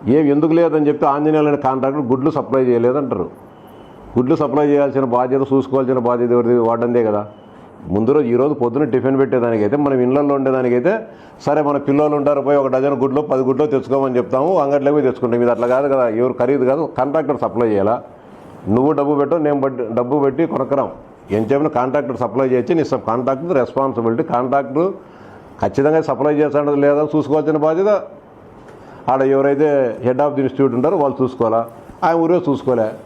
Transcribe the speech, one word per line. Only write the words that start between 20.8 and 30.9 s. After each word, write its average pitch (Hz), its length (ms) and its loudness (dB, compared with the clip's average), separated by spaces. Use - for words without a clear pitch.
ఏం 107 100 0
చెప్పినా 139 280 0
కాంట్రాక్టర్ 127 480 -2
సప్లై 123 300 -2
చేయొచ్చు, 127 260 0
నీ 160 100 2
సబ్-, 131 240 -4
కాంట్రాక్టర్ 131 500 -2
రెస్పాన్సిబిలిటీ. 117 680 -2
కాంట్రాక్టర్ 131 680 -2
ఖచ్చితంగా 143 400 0
సప్లై 143 320 0
చేస్తాడో 147 420 0
లేదా 143 400 2
చూసుకోవాల్సిన 156 420 0
బాధ్యత 170 440 0
ఆడ 135 120 0
ఎవరైతే 139 840 2
head 127 120 0
of 147 120 0
the 135 120 -2
institute 131 340 0
ఉంటారో 156 220 0